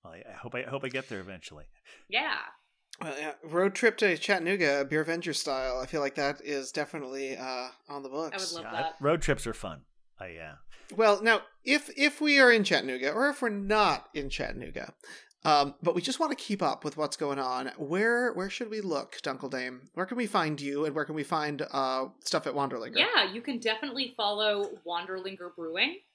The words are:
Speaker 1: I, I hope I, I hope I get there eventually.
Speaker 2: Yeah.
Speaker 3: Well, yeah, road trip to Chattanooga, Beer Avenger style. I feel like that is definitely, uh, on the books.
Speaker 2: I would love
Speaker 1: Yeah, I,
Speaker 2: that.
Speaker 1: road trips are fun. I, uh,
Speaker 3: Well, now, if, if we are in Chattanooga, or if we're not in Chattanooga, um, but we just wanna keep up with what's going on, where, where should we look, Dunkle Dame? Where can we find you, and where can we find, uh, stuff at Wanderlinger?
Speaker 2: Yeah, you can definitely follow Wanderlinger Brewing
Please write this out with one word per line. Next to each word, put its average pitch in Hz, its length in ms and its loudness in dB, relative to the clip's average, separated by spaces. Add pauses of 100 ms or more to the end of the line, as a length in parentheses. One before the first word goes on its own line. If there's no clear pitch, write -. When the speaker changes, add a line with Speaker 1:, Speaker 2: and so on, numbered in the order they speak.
(120)
Speaker 1:
I, 90 160 -18
I 104 60 -16
hope 120 200 -12
I, 123 100 -4
I 117 40 -10
hope 131 160 -6
I 131 40 -4
get 131 200 -6
there 101 120 -8
eventually. 90 440 -16 (440)
Speaker 2:
Yeah. 269 280 -2 (640)
Speaker 3:
Well, 147 180 -8
yeah, 151 140 -6 (120)
road 180 300 2
trip - 240 4
to 185 180 4
Chattanooga, 165 720 2
Beer 151 140 2
Avenger 165 320 -2
style. 131 440 -2
I 131 80 -4
feel 156 140 -2
like 139 140 -2
that 147 280 0
is 139 300 -4
definitely, 135 640 -4
uh, 127 320 -6 (200)
on 143 140 -8
the 135 60 -10
books. 160 460 -4
Speaker 2:
I - 40 -8
would 156 60 -10
love 113 80 -10
Speaker 1:
Yeah, - 60 -4
I, 135 60 0
Speaker 2:
that. 160 160 -4
Speaker 1:
road 151 200 2
trips 139 260 0
are 117 80 -4
fun. 78 280 -10 (360)
I, 90 180 -12
uh, 82 180 -14 (420)
Speaker 3:
Well, 208 260 6
now, 220 200 6 (200)
if, 285 340 2
if 285 260 2
we 285 180 8
are 247 100 12
in 220 140 6
Chattanooga, 131 480 2
or 254 160 2
if 277 140 -2
we're 233 80 2
not 202 640 2
in 139 160 -4
Chattanooga, - 640 -6 (500)
um, 143 380 6
but 165 120 2
we 175 60 2
just 254 180 -2
wanna 311 180 2
keep 202 260 -2
up 147 220 0
with 147 120 -4
what's 151 220 -2
going 143 200 -2
on, 127 380 -2
where, 226 560 2
where 190 160 -4
should 220 220 -6
we 214 100 -4
look, 165 420 -4
Dunkle 131 280 -6
Dame? 127 420 -6
Where 185 140 -2
can 240 100 -4
we 240 100 0
find 160 320 0
you, 143 280 -2
and 143 80 -2
where 151 100 0
can 156 100 -6
we 156 80 -2
find, 147 480 -2
uh, 131 360 0 (180)
stuff 156 220 0
at 135 80 -2
Wanderlinger? 127 420 -2
Speaker 2:
Yeah, 302 340 4
you 226 120 -8
can 247 160 -4
definitely 240 580 -4
follow 208 540 2 (160)
Wanderlinger 185 680 -6
Brewing 190 440 0 (160)